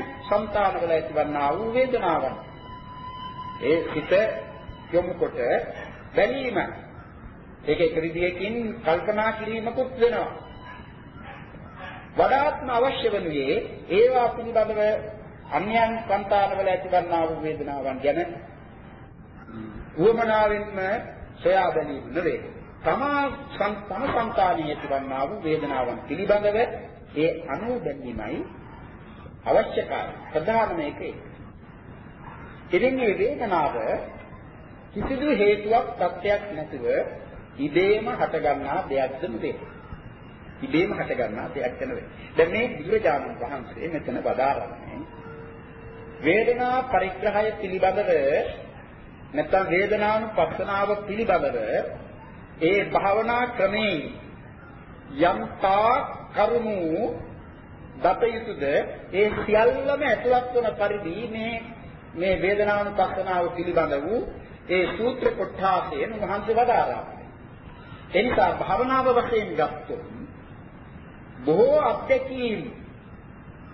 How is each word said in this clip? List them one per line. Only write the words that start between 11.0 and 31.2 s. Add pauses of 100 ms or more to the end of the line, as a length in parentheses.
වඩාත්ම
අවශ්‍ය
වනුයේ (320)
ඒවා
පිළිබඳව (640)
අන්‍යයන්
සංතාන
වල
ඇතිවන්නා
වූ
වේදනාවන්
ගැන (1800)
උවමනාවෙන්ම (540)
සොයා
බැලීම
නෙවේ. (400)
තමා (280)
සන්-,
තම
සංතානයේ
ඇතිවන්නා
වූ
වේදනාවන්
පිළිබඳව (560)
ඒ (140)
අනුව
බැලීමයි (1040)
අවශ්‍ය
කාරණා.
ප්‍රධානම
එක
ඒක. (1500)